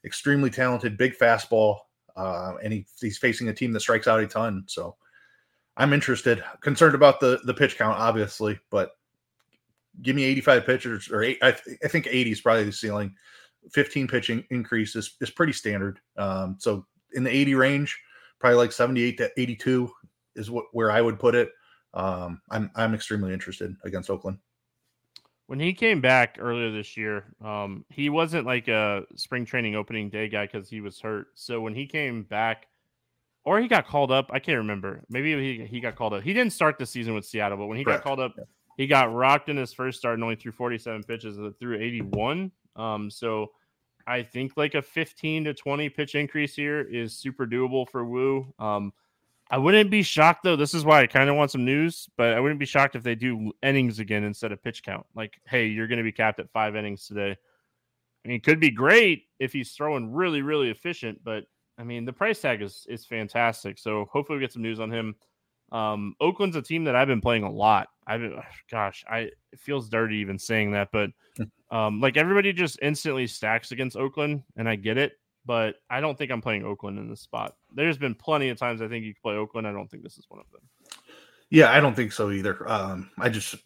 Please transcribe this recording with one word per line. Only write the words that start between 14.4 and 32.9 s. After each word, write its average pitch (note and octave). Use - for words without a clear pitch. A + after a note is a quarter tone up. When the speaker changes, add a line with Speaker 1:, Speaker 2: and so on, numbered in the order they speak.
Speaker 1:
increase A2+
is, -
is B2
pretty D#3+
standard. G2+
Um, F#2+
so G2+
in B2+
the C3
eighty C#3
range, C#3
probably, A#2+
like, A#2+
seventy-eight A#2+
to A2+
eighty-two B2
is A2
what, A#2
where A2+
I A2+
would A2+
put A#2+
it. A#2+
Um, F2+
I'm, A2
I'm A2+
extremely G#2
interested F#2+
against F#2
Oakland. G2
Speaker 2:
When C3
he E3+
came G3
back B2+
earlier A#2
this G#2+
year, G#2+
um, G#2
he C#3+
wasn't, D#3+
like, B2
a G#2+
spring B2
training A2+
opening G#2
day G#2+
guy G#2
'cause G2
he A2
was G2+
hurt. G#2+
So A#2
when A2
he C#3
came C3
back, A2